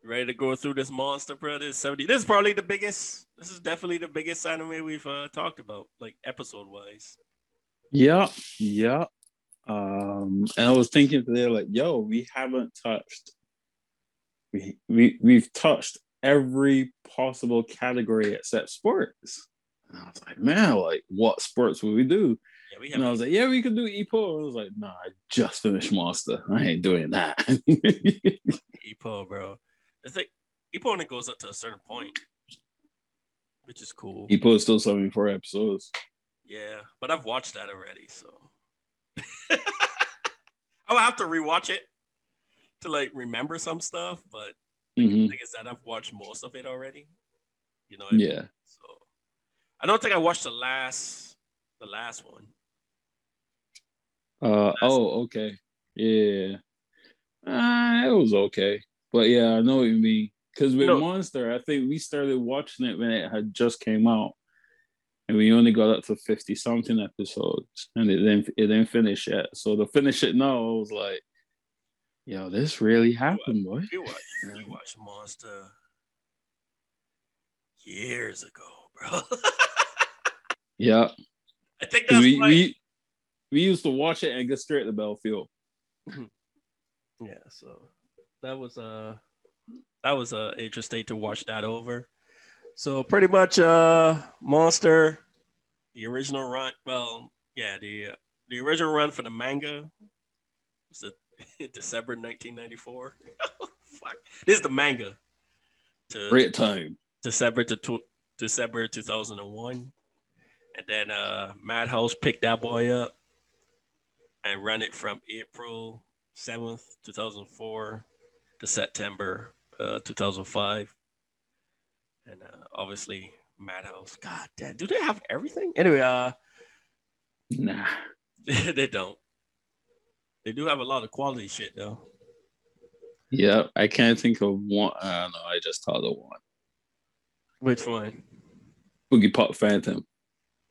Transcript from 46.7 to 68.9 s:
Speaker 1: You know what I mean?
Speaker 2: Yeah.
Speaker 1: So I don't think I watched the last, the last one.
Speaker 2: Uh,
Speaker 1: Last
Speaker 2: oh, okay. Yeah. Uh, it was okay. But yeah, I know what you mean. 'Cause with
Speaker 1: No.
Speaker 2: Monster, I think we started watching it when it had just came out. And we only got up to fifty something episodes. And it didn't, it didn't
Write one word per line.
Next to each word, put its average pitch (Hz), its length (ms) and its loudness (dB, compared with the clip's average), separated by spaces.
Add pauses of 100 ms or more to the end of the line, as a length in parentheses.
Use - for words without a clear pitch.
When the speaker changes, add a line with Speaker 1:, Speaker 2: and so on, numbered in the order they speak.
Speaker 1:
You 98 100 -20
know 101 80 -18
what 101 80 -2
I - 20 6
mean? 104 120 4
Speaker 2:
Yeah. - 140 -8 (240)
Speaker 1:
So - 140 -20 (1000)
I - 60 -4
don't 214 160 2
think 220 100 0
I 185 60 2
watched 170 240 0
the - 80 -8
last, 131 840 -8 (440)
the 110 60 -20
last 110 420 -14
one. - 180 -20 (2000)
Speaker 2:
Uh, 107 240 4
Speaker 1:
Last 98 160 2
Speaker 2:
oh, 120 400 2
okay. 107 340 -8 (380)
Yeah. 185 600 2 (920)
Uh, 240 600 2
it 254 40 4
was 127 220 4
okay. 101 480 0 (300)
But 117 160 6
yeah, 117 260 6
I 113 60 2
know 127 160 4
what 131 80 4
you 113 120 4
mean. 110 340 2 (280)
'Cause 135 160 2
with 135 140 4
Speaker 1:
No. 165 100 6
Speaker 2:
Monster, 156 560 -4
I 123 60 -6
think 139 280 -2
we 151 100 -2
started 139 400 -2
watching 127 480 -4
it 101 120 -4
when 117 140 0
it 95 180 -2
had 107 240 -6
just 120 260 0
came 110 280 2
out. 110 240 2 (960)
And 107 100 2
we 110 140 8
only 117 180 8
got 110 260 4
up - 100 -6
to 107 100 -2
fifty - 400 -4
something 117 420 -2
episodes. - 960 -6
And 110 160 2
it 92 60 4
didn't, 104 400 4
it 110 100 2
didn't 110 240 4